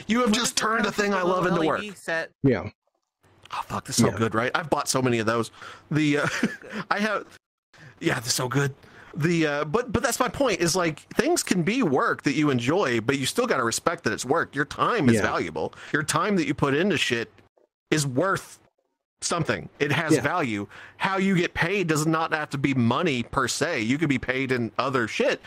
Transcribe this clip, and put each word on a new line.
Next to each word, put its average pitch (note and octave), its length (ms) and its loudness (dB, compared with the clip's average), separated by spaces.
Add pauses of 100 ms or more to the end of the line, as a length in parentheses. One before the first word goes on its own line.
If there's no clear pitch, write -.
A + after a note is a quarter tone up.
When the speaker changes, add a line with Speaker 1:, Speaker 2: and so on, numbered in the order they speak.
Speaker 1:
you A#3 140 0
have A#3+ 100 2
Speaker 2:
what G#3+ 80 2
Speaker 1:
just A#3 140 -2
Speaker 2:
if - 120 -2
it - 20 0
Speaker 1:
turned A3+ 140 0
a G#3+ 40 0
Speaker 2:
comes G3 120 -4
with G#3 80 2
Speaker 1:
thing G3+ 80 0
Speaker 2:
a G3 60 0
Speaker 1:
I F#3 40 -2
love F3+ 220 2
Speaker 2:
little F3 160 2
Speaker 1:
into D#3+ 120 2
Speaker 2:
L A#2 40 0
E F#2+ 60 -4
D G#3 80 -8
Speaker 1:
work. F3+ 80 -14
Speaker 2:
set? E3 320 -6 (120)
Speaker 3:
Yeah. A#2 280 2 (840)
Speaker 1:
Oh, - 140 -6
fuck, - 180 -6
this C3+ 140 -4
is A2+ 60 4
so G2+ 80 4
Speaker 3:
Yeah. - 40 -6
Speaker 1:
good, A2+ 180 -2
right? A#2+ 200 0
I've D#3+ 160 -4
bought C#3+ 180 0
so C3 140 0
many A#2+ 160 2
of G#2+ 80 -2
those. A2+ 240 0 (400)
The, D3 300 2
uh, C#3 60 0
<laughs> - 140 -2
Speaker 2:
So A#3 60 2
good. - 440 -8
Speaker 1:
I G3 100 0
have, G#3 260 -2 (720)
yeah, D#3 160 0
they're A#2+ 160 -4
so B2+ 180 -2
good. C3+ 260 0 (380)
The, E3 320 2
uh, D3 200 0
but, G#3+ 260 -2
but A3+ 140 0
that's A#3+ 160 0
my B3 80 0
point, A3+ 320 0
is, E3+ 160 2
like, E3+ 240 0 (160)
things D#4 260 2
can F3+ 220 0
be A#3 180 0
work E3 400 2
that C#3+ 120 0
you D3 160 2
enjoy, B2+ 500 2
but C3+ 180 0
you C3+ 80 -2
still A#3+ 220 0
gotta C#3+ 160 0
respect E3 400 -2
that A#2 80 0
it's F#2+ 120 -4
work. C#3+ 300 0
Your C#3+ 120 -2
time E3+ 420 0
is A#2 80 6
Speaker 3:
Yeah. G2+ 60 2
Speaker 1:
valuable. F#2 520 -4 (180)
Your D3 120 0
time F#3+ 320 0
that D#3 100 2
you C#3+ 80 0
put C#3 200 0
into F3 220 2
shit A#2 320 -2 (640)
is D3+ 160 2
worth D#3+ 540 -2 (600)
something. D3+ 480 -2 (120)
It C#3+ 100 2
has D#3 240 0
Speaker 3:
Yeah. C3+ 80 0
Speaker 1:
value. B2+ 460 -2 (300)
How F#3+ 200 -2
you G3 160 2
get F3 180 2
paid F3+ 360 -2
does D#3 180 0
not D#3+ 260 2
have D3+ 180 -2
to C#3+ 80 -4
be C#3 160 2
money B2+ 500 2
per B2+ 240 -2
se. D3 340 -2
You B2 160 0
could D#3+ 100 0
be C3 100 2
paid C3 340 -2
in A#2+ 260 0
other B2+ 300 0
shit, - 380 0